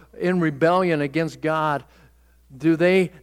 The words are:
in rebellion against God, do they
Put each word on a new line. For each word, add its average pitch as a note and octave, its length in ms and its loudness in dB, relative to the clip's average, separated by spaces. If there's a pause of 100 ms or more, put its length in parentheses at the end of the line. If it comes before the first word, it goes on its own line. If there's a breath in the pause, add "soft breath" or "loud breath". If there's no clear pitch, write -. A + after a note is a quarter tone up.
(180 loud breath)
in F3+ 220 -2
rebellion E3 640 0
against C#3+ 400 -4
God, D#3 420 -2 (720 soft breath)
do D#3 220 0
they F3+ 340 2 (120 loud breath)